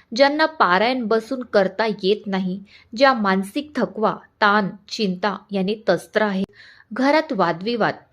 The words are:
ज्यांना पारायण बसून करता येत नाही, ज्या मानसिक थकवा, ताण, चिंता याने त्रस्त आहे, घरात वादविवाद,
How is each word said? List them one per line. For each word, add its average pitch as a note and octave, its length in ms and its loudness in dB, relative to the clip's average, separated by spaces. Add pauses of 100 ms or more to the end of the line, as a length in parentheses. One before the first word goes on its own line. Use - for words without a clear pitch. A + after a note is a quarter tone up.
(160)
ज्यांना C#4+ 300 4
पारायण A#3 600 2
बसून A3+ 360 -2
करता G3+ 440 0
येत G#3 400 -2
नाही, F#3+ 360 -4 (340)
ज्या C4+ 160 4
मानसिक G3+ 640 -2
थकवा, G#3 400 -2 (240)
ताण, G#3 280 4 (200)
चिंता F#3+ 500 -4 (120)
याने G3 240 -2
त्रस्त F3 420 -2
आहे, G3+ 280 0 (480)
घरात C#4+ 400 0
वादविवाद, F#3 640 -2 (180)